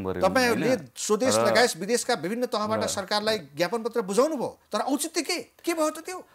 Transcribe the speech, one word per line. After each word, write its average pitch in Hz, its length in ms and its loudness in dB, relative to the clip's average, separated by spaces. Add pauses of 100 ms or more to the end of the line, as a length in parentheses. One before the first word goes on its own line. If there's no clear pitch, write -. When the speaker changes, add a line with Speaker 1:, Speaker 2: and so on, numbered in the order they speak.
Speaker 1:
गर्यौँ, 90 200 -2
Speaker 2:
तपाईँहरूले 240 440 2
Speaker 1:
होइन? 202 280 0
Speaker 2:
स्वदेश 214 400 2
Speaker 1:
र 226 100 4
Speaker 2:
लगायत 226 300 4
विदेशका 226 380 0
विभिन्न 220 320 -4
तहबाट 214 340 -2
Speaker 1:
र 214 80 -2
Speaker 2:
सरकारलाई 208 500 -2 (140)
ज्ञापन 175 300 -2
पत्र 233 180 -2
बुझाउनु 226 360 2
भयो, 175 140 -4 (220)
तर 214 80 0
औचित्य 302 420 -2
के? 349 160 -4 (220)
के 339 160 -2
भयो 311 140 2
त 311 100 -8
त्यो? 370 180 -10 (160)